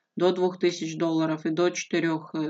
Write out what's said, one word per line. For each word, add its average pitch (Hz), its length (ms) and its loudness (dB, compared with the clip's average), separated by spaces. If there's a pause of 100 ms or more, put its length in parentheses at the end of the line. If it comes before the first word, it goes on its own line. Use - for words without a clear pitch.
(160)
до 180 160 4
двух 180 260 0
тысяч 160 380 -2
долларов 160 480 0
и 170 60 -2
до 175 180 2
четырех 165 680 -2 (160)